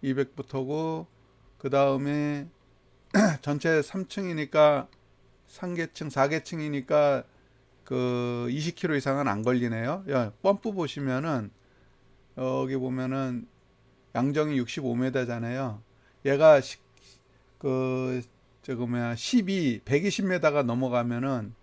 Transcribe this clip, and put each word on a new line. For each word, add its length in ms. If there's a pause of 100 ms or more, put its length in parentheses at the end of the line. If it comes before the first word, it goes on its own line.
이백부터고, 1040 (500)
그 140
다음에 760 (680)
<clears throat> 280
전체 400
삼 260
층이니까 840 (580)
삼 280
개 200
층, 160
사 180
개 140
층이니까 800 (600)
그 680
이십 260
킬로 200
이상은 320
안 140
걸리네요. 680
야, 200 (120)
펌프 300
보시면은 800 (840)
여기 400
보면은 720 (640)
양정이 440
육십오 360
미터잖아요. 880 (440)
얘가 340
시-, 180 (800)
그 640 (440)
저거 220
뭐야, 280
십이, 680
백이십 400
미터가 380
넘어가면은 1000